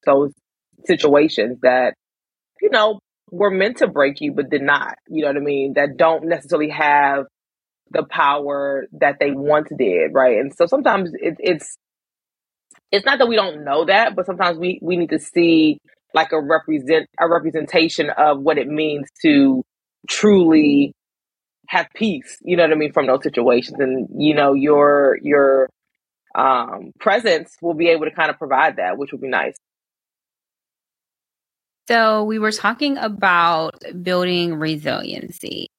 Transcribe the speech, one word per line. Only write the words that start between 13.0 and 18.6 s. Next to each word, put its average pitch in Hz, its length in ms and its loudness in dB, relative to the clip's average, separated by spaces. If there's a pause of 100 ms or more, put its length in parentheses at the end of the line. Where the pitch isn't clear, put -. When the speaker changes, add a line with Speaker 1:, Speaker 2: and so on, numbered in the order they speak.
Speaker 1:
not 269 140 0
that 247 80 4
we 233 80 0
don't 170 280 -2
know 143 220 0
that, 202 300 2
but 185 120 -4
sometimes 175 320 -2
we, 180 240 -4
we 175 140 -2
need 170 120 -2
to 160 100 -2
see, 160 600 2 (340)
like, 160 180 0
a 160 80 -2
represent-, 151 680 -2 (120)
a 170 80 2
representation 160 840 -2
of 147 280 2
what 143 200 0
it 123 80 -4